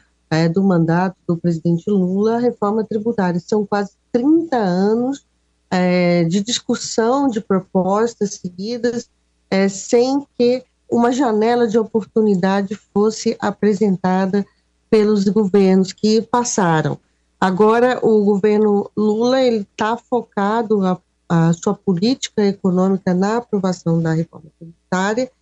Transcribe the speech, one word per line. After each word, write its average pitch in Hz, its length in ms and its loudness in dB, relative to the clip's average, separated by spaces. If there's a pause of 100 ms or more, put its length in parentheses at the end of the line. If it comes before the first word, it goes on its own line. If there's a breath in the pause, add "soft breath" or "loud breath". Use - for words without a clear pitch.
(300 soft breath)
é, 160 180 2
do 180 160 0
mandato 175 540 2 (100)
do 175 80 0
presidente 170 540 -2
Lula, 202 460 0
a 233 40 -2
reforma 220 440 -2
tributária. 208 560 -4
São 214 260 -2
quase 202 280 -4 (180)
trinta 302 460 2
anos, 220 680 0 (460)
é, 180 540 2
de 175 180 0
discussão 240 840 -2
de 220 140 -4
propostas 196 960 -2
seguidas, 226 720 -8 (400)
é, 190 180 2
sem 254 560 0 (140)
que 247 260 0 (260)
uma 233 220 2
janela 240 560 0
de 214 100 0
oportunidade 202 1000 -2 (140)
fosse 220 460 0
apresentada 196 1040 0 (440 soft breath)
pelos 208 380 2
governos 190 640 2
que 214 300 0
passaram. 175 800 -2 (420)
Agora, 214 600 2
o 214 220 2
governo 208 720 2
Lula, 220 460 0
ele 226 340 0
tá 226 220 -2
focado 220 880 -2
a, 185 120 0 (300)
a 165 260 2
sua 196 200 -4
política 208 720 -2
econômica 190 680 0
na 196 240 0
aprovação 180 640 -2
da 160 120 -2
reforma 160 320 -6 (120)
tributária. 196 760 -6 (100)